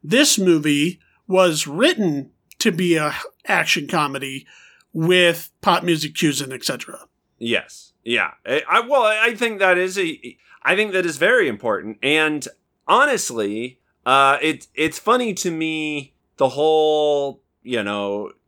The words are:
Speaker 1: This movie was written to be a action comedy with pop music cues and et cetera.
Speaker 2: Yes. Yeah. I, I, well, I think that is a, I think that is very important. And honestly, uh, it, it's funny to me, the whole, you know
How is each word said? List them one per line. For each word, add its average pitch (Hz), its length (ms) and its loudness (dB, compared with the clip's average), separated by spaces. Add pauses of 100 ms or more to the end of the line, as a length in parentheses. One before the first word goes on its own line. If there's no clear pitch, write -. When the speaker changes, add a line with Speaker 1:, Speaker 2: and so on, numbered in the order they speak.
Speaker 1:
This 220 340 2
movie 160 600 2 (280)
was 180 400 2
written 170 640 0 (280)
to 220 120 2
be 175 240 0
a 151 200 -2 (320)
action 165 400 0
comedy 139 580 -2 (480)
with 170 580 2 (100)
pop 175 220 2
music 156 320 -2
cues 143 260 0
and 131 120 -8
et 123 100 -12
cetera. - 440 -8 (320)
Speaker 2:
Yes. - 540 -6 (100)
Yeah. 107 280 -2 (140)
I, 139 240 -2
I, 196 120 4
well, 254 220 2
I 214 320 2
think 226 240 -4
that 185 200 4
is 185 180 -4
a, 165 400 -6 (240)
I 160 140 2
think 208 160 -2
that 185 160 0
is 143 100 -6
very 196 300 2
important. 104 560 -4
And 151 440 0 (400)
honestly, 127 920 0 (260)
uh, 139 380 4
it, 160 320 -4
it's 156 240 -2
funny 233 360 0
to 180 140 -4
me, 156 640 -6 (240)
the 135 120 2
whole, 147 920 0 (220)
you 117 180 -4
know 101 520 -4 (140)